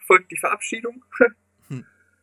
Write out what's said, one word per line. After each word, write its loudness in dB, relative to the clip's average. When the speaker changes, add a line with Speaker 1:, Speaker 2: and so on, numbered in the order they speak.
Speaker 1:
folgt 4
die -12
Verabschiedung. -8
<laughs> 4
Speaker 2:
Hm. -12